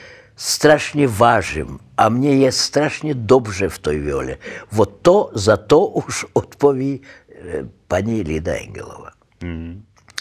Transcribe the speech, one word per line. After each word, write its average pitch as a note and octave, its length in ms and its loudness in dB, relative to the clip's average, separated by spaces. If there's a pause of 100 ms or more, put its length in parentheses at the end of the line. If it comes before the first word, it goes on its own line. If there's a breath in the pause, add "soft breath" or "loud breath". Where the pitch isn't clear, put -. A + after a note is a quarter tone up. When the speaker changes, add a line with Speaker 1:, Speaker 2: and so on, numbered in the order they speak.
(360 loud breath)
Speaker 1:
strašně D3 720 2
vážím, G2 720 0 (180)
a A2 120 4
mně C3+ 260 2
je C3+ 160 4
strašně D3 600 -2
dobře G#2+ 560 2
v - 100 -10
té D2+ 180 -4
Viole, C2+ 400 -6 (340 loud breath)
вот G#2+ 180 2 (120)
to, F#3+ 320 4
za G#2 240 2
to D3 220 4
už - 540 -2
odpoví, C3+ 680 0 (280 loud breath)
eh, D#2+ 340 -10 (240)
paní G#2 340 -2
Lida D#2 320 -6
Engelová. - 560 -14 (340)
Speaker 2:
Hmm. E2+ 420 -12 (360 loud breath)